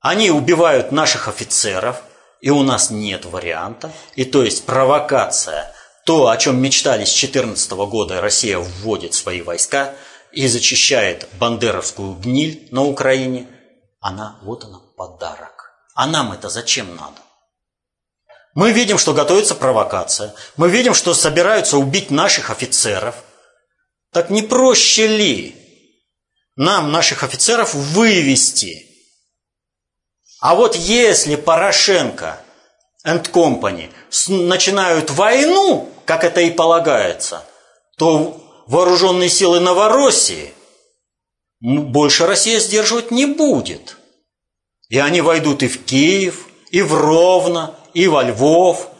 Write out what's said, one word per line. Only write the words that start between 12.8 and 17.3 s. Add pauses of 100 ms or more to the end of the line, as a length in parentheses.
Украине, (520)
она,
вот
она, (180)
подарок. (220)
А
нам
это
зачем
надо? (1300)